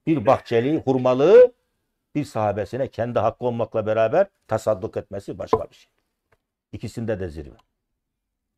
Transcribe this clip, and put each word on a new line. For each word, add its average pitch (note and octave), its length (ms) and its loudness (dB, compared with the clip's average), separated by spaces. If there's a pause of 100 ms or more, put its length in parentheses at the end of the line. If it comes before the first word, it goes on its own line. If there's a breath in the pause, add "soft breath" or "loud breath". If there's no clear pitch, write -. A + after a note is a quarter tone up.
Bir G#2+ 180 0
bahçeliği, B2 540 0
hurmalığı C#3 760 6 (640)
bir D3 100 -4
sahabesine G#2+ 640 -4
kendi A#2 320 -4
hakkı A2+ 260 -2
olmakla A2+ 400 -4
beraber A2+ 420 0 (200)
tasadduk G#2+ 500 -4
etmesi G2 420 -12
başka - 300 -4
bir - 60 -20
şey. - 160 -20 (800)
İkisinde A2 480 -8
de F2+ 100 -8
zirve. C#2+ 260 -16 (1040)